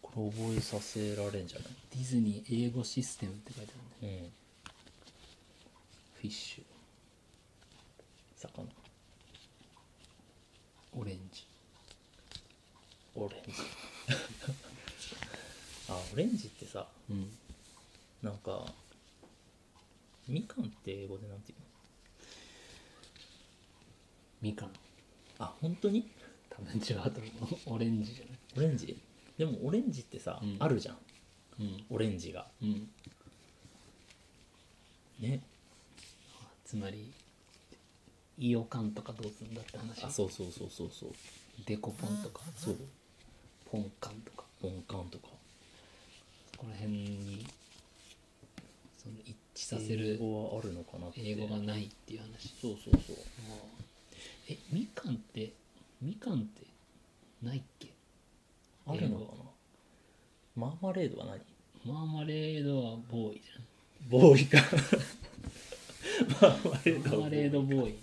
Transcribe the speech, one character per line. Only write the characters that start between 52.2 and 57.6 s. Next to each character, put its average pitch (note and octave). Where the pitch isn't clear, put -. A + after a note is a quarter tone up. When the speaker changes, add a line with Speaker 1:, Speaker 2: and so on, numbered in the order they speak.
Speaker 2:
話。 -
Speaker 1:
そ A#2+
う G#2
そ -
う -
そ -
う。 -
Speaker 2:
あ -
あ。 G#2+
え、 D3+
み F#3+
か -
ん B2
っ A2
て、 A2
み D#3
か -
ん C3
っ -
て -
な A#2+
い C3+
っ C3+